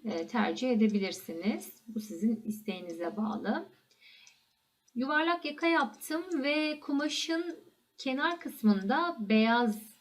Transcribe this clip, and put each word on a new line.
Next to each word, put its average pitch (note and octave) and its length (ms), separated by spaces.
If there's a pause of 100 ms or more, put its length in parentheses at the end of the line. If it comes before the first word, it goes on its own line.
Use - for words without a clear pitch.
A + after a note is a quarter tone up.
e, E3+ 220
tercih A#3+ 440
edebilirsiniz. G3+ 1160
Bu A3+ 120
sizin G#3+ 460
isteğinize F3 720
bağlı. G#3+ 520 (1300)
Yuvarlak D4+ 500
yaka D4+ 220
yaptım D#4+ 560 (200)
ve D4+ 360
kumaşın D#4 800 (380)
kenar D#4 420
kısmında A#3 800
beyaz A3 640 (200)